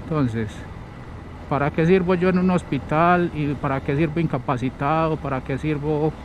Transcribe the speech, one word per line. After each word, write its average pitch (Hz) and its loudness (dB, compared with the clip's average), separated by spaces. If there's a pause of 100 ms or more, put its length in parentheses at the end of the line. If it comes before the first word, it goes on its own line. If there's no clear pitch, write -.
Entonces, 117 -2 (960)
¿para 139 2
qué 160 2
sirvo 185 6
yo 180 4
en 185 4
un 185 4
hospital? 170 2
¿Y 147 -2
para 135 -2
qué 143 -2
sirvo 151 0
incapacitado? 147 0
¿Para 135 -4
qué 135 -4
sirvo 151 0 (120)